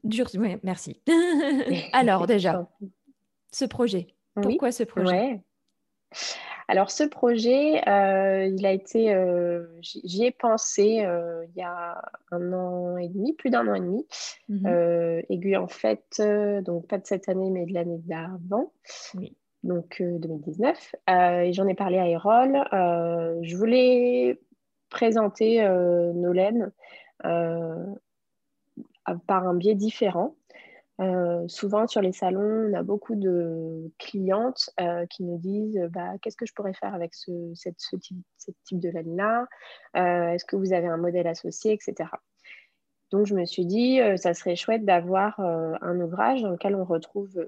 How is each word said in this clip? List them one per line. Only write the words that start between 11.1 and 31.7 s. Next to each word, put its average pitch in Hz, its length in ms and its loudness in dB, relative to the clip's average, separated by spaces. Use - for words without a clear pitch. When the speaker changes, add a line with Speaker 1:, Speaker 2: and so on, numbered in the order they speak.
Speaker 2:
il 175 100 -16
y 180 40 -8
a 175 380 -6
un 175 220 -2
an 180 460 -4
et 175 100 -4
demi, 202 260 -2
plus 269 160 -2
d'un 233 180 2
an 208 60 2
et 190 60 -2
demi. 185 260 -2
Speaker 1:
Mhm. 196 180 -2
Speaker 2:
Euh, 170 640 2
aiguille 190 260 0
en 185 120 -2
fait, - 360 -2
euh, 208 400 2
donc 175 260 -6
pas 202 120 -4
de 190 80 -10
cette 190 220 -4
année, 190 220 0
mais 180 160 -2
de 180 60 -8
l'année 170 320 -4
d'avant. 180 680 -6
Speaker 1:
Oui. 185 220 -10
Speaker 2:
Donc, 175 360 -4
euh, 175 180 -2
deux 160 100 -6
mille 156 140 -8
dix-neuf. 202 520 -2
Euh, 180 300 6
et 180 120 2
j'en 190 140 0
ai 190 80 2
parlé 185 240 0
à 180 100 2
Erol. 226 480 4
Euh, 170 680 0
je 170 140 -6
voulais 247 840 4
présenter, 220 720 2
euh, 175 480 4
nos 175 200 0
laines, 202 380 2
euh, 165 600 -2
à, 180 120 -4
par 185 320 0
un 180 60 2
biais 190 200 4
différent. 202 640 -2
Euh, 175 460 0
souvent, 208 400 0